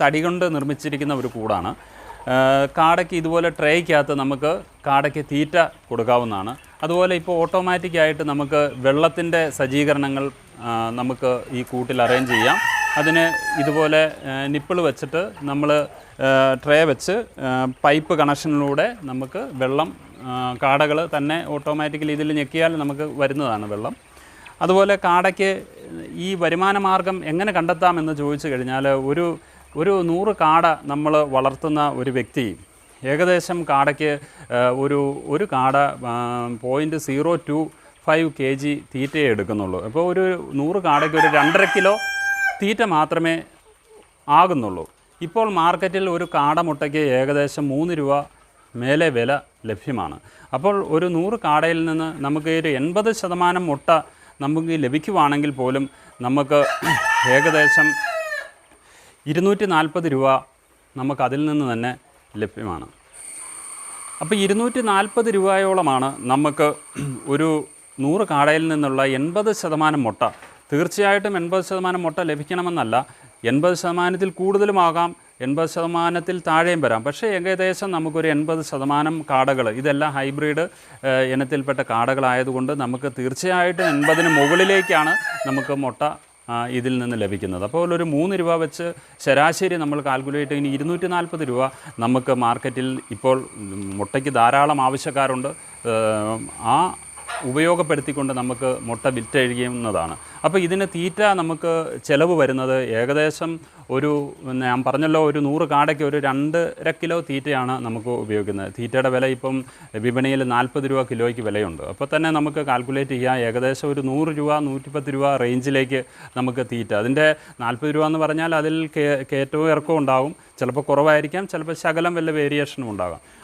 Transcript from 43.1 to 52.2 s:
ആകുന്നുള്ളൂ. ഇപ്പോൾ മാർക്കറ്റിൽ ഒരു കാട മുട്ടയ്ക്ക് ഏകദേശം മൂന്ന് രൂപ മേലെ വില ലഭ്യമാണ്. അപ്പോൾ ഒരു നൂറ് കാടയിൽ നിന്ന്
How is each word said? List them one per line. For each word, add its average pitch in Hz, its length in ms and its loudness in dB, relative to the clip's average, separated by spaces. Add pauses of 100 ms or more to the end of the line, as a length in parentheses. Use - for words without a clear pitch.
ആകുന്നുള്ളൂ. 135 600 4 (320)
ഇപ്പോൾ 214 280 0
മാർക്കറ്റിൽ 185 600 0
ഒരു 170 240 -2
കാട 151 260 2
മുട്ടയ്ക്ക് 156 380 -2
ഏകദേശം 143 720 0
മൂന്ന് 160 240 -2
രൂപ 143 300 0 (520)
മേലെ 143 340 2
വില 127 300 0 (260)
ലഭ്യമാണ്. 101 540 -6 (340)
അപ്പോൾ 196 340 0
ഒരു 165 180 2
നൂറ് 180 380 -2
കാടയിൽ 160 420 2
നിന്ന് 160 380 -4